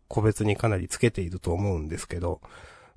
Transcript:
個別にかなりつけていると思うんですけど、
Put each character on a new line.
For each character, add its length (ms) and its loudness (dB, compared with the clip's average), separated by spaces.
個 120 0
別 240 4
に 140 4
か 100 2
な 80 2
り 120 -4
つ 100 -6
け 120 4
て 120 -2
い 80 -4
る 100 -6
と 140 -2
思 220 2
う 20 -2
ん 100 -4
で 80 -4
す 100 -10
け 140 -6
ど、 220 -4